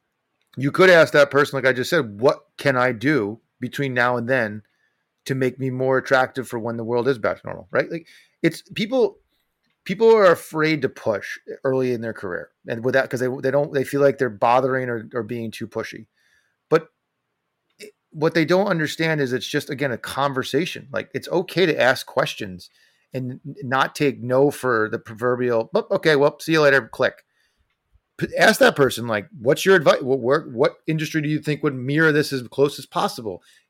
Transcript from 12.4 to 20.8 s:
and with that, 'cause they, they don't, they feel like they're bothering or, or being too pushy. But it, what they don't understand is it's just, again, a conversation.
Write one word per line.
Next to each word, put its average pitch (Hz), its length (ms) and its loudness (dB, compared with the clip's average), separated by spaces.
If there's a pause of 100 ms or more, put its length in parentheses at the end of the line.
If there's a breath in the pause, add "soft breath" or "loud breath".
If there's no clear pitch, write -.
and 117 160 -6
with 123 100 0
that, 127 160 0
'cause 120 120 -4
they, 127 80 0 (120)
they 131 100 -2
don't, 143 220 -2
they 131 120 0
feel 143 160 -2
like 139 160 4
they're 127 120 0
bothering 127 600 2
or, 117 240 -6
or 120 100 -4
being 113 260 -8
too 107 180 -10
pushy. 113 400 -10 (600)
But 165 220 0 (880)
it, - 160 -20 (180)
what 160 220 -2
they 165 100 2
don't 185 240 2
understand 160 540 -2
is 127 100 -2
it's 123 160 -4
just, - 220 -4
again, 135 240 -4
a 110 40 -6
conversation. 135 920 -4